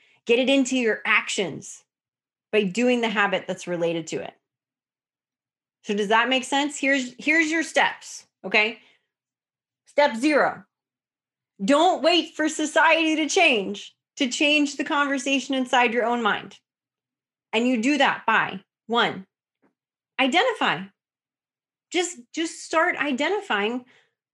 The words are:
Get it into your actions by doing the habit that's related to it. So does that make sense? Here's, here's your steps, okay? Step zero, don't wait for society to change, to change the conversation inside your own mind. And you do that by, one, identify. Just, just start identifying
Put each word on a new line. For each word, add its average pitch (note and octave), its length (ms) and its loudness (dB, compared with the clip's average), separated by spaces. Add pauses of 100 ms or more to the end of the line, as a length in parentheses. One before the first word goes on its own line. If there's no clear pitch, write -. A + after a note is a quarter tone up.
(260)
Get A#3 120 4
it B3+ 120 2
into C4+ 260 2
your A3+ 300 0
actions - 760 -4 (720)
by G#3+ 100 2
doing A#3+ 380 2
the A3+ 80 -2
habit G3 400 -2
that's F#3 180 -8
related E3+ 420 -2
to - 120 -6
it. - 140 -14 (1500)
So G#3+ 100 -4
does G3+ 140 -2
that A3+ 200 4
make B3+ 160 0
sense? C#4 340 -2
Here's, C4+ 400 0
here's D#4 320 2
your D#4+ 140 -2
steps, - 600 -2 (180)
okay? G#3+ 360 -2 (1040)
Step C#4+ 300 2
zero, A#3+ 480 2 (1000)
don't D4 380 4
wait E4 340 2
for D#4 120 0
society D#4 680 2
to D4+ 120 -2
change, G#3+ 680 0 (200)
to C4+ 120 -2
change D4 480 0
the D4+ 80 -4
conversation C#4 680 -2
inside B3 400 2
your A#3+ 100 0
own A#3+ 180 0
mind. - 380 -4 (920)
And A#3 140 0
you B3+ 160 0
do C#4+ 160 0
that A3 280 0
by, F#3+ 340 0 (260)
one, G#3 400 0 (960)
identify. C4+ 640 0 (1080)
Just, E4+ 300 -4 (120)
just E4 280 -8
start E4 360 0
identifying B3+ 880 -2 (500)